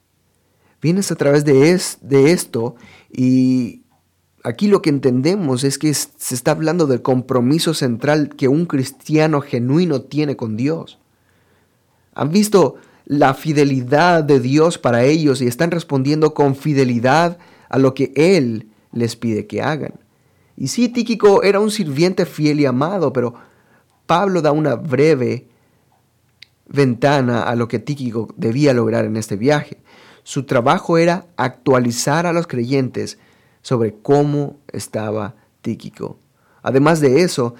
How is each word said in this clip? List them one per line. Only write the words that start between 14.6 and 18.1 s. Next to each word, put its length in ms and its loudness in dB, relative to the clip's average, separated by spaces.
para 260 0
ellos 380 2
y 60 0
están 240 -2
respondiendo 640 -2
con 220 2
fidelidad 840 0
a 100 -4
lo 140 4
que 220 -2